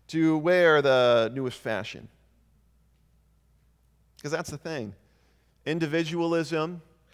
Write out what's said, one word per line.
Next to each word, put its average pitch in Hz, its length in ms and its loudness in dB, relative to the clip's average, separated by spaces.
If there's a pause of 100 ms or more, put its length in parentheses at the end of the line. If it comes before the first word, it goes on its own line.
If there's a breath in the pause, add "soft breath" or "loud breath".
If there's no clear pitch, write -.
to 160 300 0
wear 165 420 4
the 123 540 4
newest 131 240 -6
fashion. 107 500 -8 (2250)
'Cause 143 100 -6
that's 165 180 -6
the 147 80 -12
thing. 120 360 -8 (720)
Individualism, 165 1160 -2 (340)